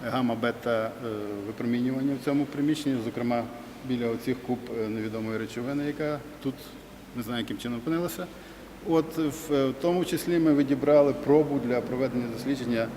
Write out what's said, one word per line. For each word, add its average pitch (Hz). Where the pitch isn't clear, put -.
гамма-бета, 117
е, 113
випромінювання 123
в -
цьому 143
приміщенні, 143
зокрема 120
біля 120
оцих 123
куб, 123
е, 110
невідомої 110
речовини, 123
яка 147
тут, 135
не 120
знаю, 120
яким 104
чином 120
опинилася. 165
От 160
в, 147
е, 135
в 131
тому 175
числі 175
ми 156
відібрали 143
пробу 143
для 123
проведення 123
дослідження 120